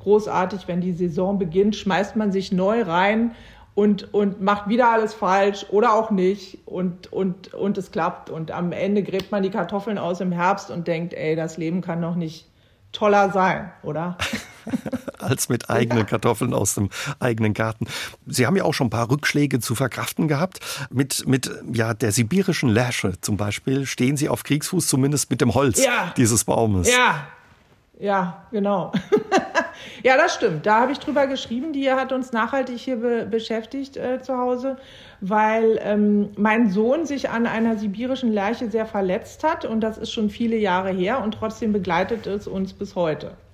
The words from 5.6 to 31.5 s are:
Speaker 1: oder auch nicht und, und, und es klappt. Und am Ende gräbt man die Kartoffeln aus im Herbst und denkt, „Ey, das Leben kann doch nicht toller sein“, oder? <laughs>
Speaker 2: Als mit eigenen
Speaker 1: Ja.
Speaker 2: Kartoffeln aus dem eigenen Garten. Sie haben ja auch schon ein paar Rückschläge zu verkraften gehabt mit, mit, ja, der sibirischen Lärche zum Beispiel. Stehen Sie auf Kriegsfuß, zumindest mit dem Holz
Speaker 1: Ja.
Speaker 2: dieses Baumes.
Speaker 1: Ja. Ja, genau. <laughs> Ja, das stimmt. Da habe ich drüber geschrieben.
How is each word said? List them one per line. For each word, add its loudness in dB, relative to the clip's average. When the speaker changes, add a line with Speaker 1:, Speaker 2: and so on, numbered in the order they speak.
Speaker 1:
oder 4
auch 2
nicht 0
und, -6
und, -4
und -2
es -8
klappt. -4
Und -8
am -2
Ende 0
gräbt -4
man 0
die 0
Kartoffeln -4
aus -4
im -2
Herbst 0
und -6
denkt, -2
„Ey, -2
das -6
Leben -2
kann -4
doch -4
nicht -6
toller 4
sein“, 0
oder? -6
<laughs> -8
Speaker 2:
Als -2
mit -2
eigenen 2
Speaker 1:
Ja. 2
Speaker 2:
Kartoffeln 0
aus 0
dem 0
eigenen 0
Garten. -2
Sie 0
haben 2
ja 2
auch 0
schon 0
ein 0
paar 0
Rückschläge 0
zu -4
verkraften -2
gehabt -2
mit, -2
mit, 0
ja, 0
der 0
sibirischen 2
Lärche 0
zum -2
Beispiel. -2
Stehen 0
Sie 0
auf -2
Kriegsfuß, 0
zumindest 2
mit 0
dem 4
Holz 4
Speaker 1:
Ja. 0
Speaker 2:
dieses 4
Baumes. 2
Speaker 1:
Ja. 2
Ja, -2
genau. -2
<laughs> -2
Ja, 6
das 4
stimmt. -2
Da 6
habe 2
ich -6
drüber 0
geschrieben. -4